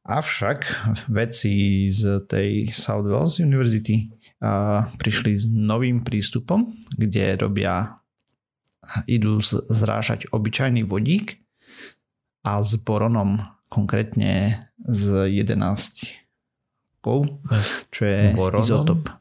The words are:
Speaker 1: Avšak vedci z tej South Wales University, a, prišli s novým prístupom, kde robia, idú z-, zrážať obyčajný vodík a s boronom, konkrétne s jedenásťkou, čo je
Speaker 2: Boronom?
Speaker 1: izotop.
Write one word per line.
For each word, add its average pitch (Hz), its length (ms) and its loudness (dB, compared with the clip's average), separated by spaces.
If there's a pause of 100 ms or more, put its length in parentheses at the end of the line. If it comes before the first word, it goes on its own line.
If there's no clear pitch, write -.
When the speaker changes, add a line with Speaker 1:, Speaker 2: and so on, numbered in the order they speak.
Speaker 1:
Avšak 139 640 -4 (460)
vedci 101 720 2
z 98 380 0
tej 104 480 -2
South 104 340 -2
Wales 147 320 2
University, 113 720 2 (300)
a, 104 560 0
prišli 107 400 0
s 101 160 0
novým 113 480 0
prístupom, 120 720 -2 (240)
kde 98 400 0
robia, 98 640 -2 (1040)
idú 107 340 2
z-, - 300 -2
zrážať 107 640 -2
obyčajný 113 560 0
vodík 127 560 -2 (960)
a 101 240 0
s 104 160 -2
boronom, 107 640 0 (240)
konkrétne 104 960 0 (160)
s 107 240 -2 (240)
jedenásťkou, - 1900 -4 (760)
čo - 120 -4
je 101 280 4
Speaker 2:
Boronom? 92 320 2
Speaker 1:
izotop. 151 560 2